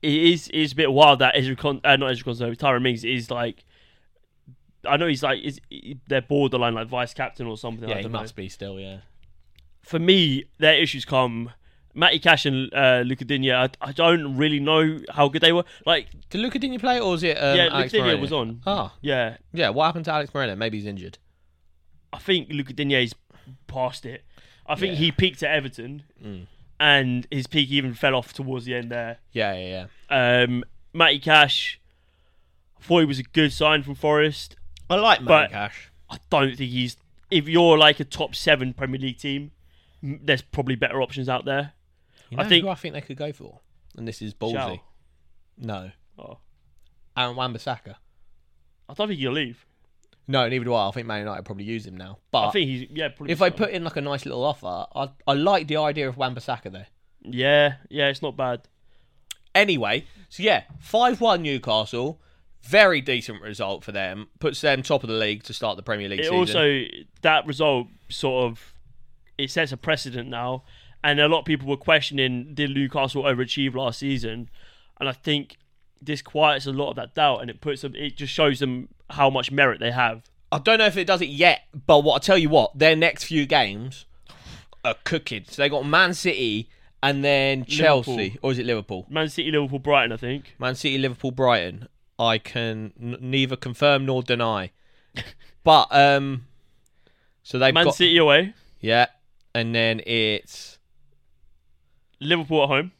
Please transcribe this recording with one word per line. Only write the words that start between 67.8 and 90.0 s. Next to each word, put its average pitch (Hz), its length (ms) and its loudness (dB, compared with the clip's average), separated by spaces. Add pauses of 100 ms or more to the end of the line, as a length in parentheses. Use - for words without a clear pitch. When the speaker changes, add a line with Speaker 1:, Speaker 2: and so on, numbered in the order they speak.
Speaker 1:
sort 127 420 -2
of, - 240 -18 (640)
it 139 140 -6
sets 156 180 -2
a 131 60 -8
precedent 131 520 -6
now. 127 360 -6 (400)
And 147 160 2
a 147 80 4
lot 160 120 2
of 123 40 -14
people 143 240 -4
were 139 80 -2
questioning, 139 800 0
did 143 200 -4
Newcastle 139 480 -4
overachieve 131 540 -2
last 127 240 -6
season? 120 500 -6 (480)
And 139 100 -4
I 131 40 -6
think 147 460 -6 (440)
this 139 200 -8
quiets 147 440 0
a 139 60 -6
lot 135 180 -4
of 117 60 -10
that 120 180 -12
doubt, 143 260 2
and 120 100 -10
it 117 100 -16
puts 143 220 -8
them, 135 120 -10
it 143 220 -10
just 139 160 -10
shows 147 260 2
them 127 300 -4 (220)
how 139 200 4
much 135 220 -4
merit 139 260 4
they 117 140 -2
have. 117 320 -2 (260)
Speaker 2:
I 151 80 -2
don't 220 200 4
know 220 80 4
if 202 100 0
it 185 100 -2
does 185 160 2
it 156 60 -4
yet, 147 320 4 (260)
but 147 140 8
what, 147 160 4
I - 20 0
tell 190 200 4
you 160 100 2
what, 143 280 4
their 156 200 6
next 160 280 0
few 151 220 0
games 127 600 -2 (800)
are 117 200 -2
cooking. 113 440 -6
So - 140 -4
they 143 60 2
got 143 180 -2
Man 175 280 4
City 113 540 -2 (320)
and 139 240 0
then 135 400 2
Chelsea, 143 520 2
Speaker 1:
Liverpool. 107 260 -4
Speaker 2:
or 135 80 0
is 127 80 -2
it 120 80 -4
Liverpool? 104 420 -4
Speaker 1:
Man 156 200 -4
City, 156 240 -6
Liverpool, 139 260 -2
Brighton, 135 340 2